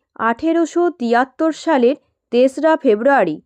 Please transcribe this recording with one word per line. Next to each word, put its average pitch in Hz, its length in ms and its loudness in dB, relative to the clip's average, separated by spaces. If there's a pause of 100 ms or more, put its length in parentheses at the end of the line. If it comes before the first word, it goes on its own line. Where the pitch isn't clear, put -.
(140)
আঠেরোশো 330 760 -2
তিয়াত্তর 262 600 -2
সালের 277 440 0 (340)
তেসরা 269 460 2
ফেব্রুয়ারি 226 680 0